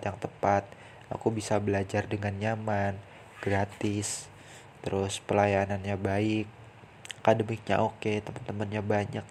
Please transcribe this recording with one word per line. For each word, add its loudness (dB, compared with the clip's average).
yang -4
tepat. 2
Aku 0
bisa 0
belajar 0
dengan -2
nyaman, 0
gratis. -2
Terus -2
pelayanannya 2
baik, 0
akademiknya 4
oke, 0
teman-temannya -4
banyak 0